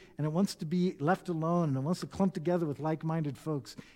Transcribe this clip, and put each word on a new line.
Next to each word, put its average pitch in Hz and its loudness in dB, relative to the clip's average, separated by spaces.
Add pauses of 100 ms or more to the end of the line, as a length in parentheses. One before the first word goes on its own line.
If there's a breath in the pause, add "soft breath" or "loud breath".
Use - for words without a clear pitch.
(180 loud breath)
and 147 0
it - -2
wants 185 2
to - -8
be 180 2
left 175 2
alone, 165 2
and 135 2
it 131 -2
wants 160 0
to - -6
clump 190 0
together 175 0
with 143 -4
like-minded 156 -2
folks, 151 -6 (200 loud breath)